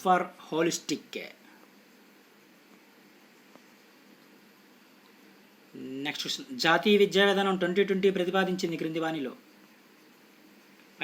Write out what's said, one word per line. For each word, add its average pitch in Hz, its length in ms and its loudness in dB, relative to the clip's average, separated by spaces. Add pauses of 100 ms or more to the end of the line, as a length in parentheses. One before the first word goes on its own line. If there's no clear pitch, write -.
for 175 160 4 (320)
Holistic. 160 680 -4 (4000)
నెక్స్ట్ 147 200 -6
క్వశ్చన్, - 200 -8 (200)
జాతీయ 170 360 6
విద్యా 196 300 4
విధానం 190 320 2
ట్వంటీ 180 260 2
ట్వంటీ 196 280 2
ప్రతిపాదించింది 180 640 -2
క్రింది 160 240 -4
వానిలో. 156 280 -6 (1700)